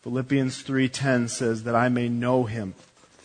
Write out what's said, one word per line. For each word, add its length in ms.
Philippians 580
three 280
ten 380
says, 360
"That 100
I 160
may 180
know 360
him, 320